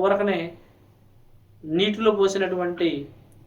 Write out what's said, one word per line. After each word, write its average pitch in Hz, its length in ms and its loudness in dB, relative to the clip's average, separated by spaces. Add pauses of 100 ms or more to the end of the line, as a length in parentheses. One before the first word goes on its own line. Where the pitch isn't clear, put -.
ఊరకనే 202 340 2 (1300)
నీటిలో 208 460 2
పోసినటువంటి 180 800 0 (560)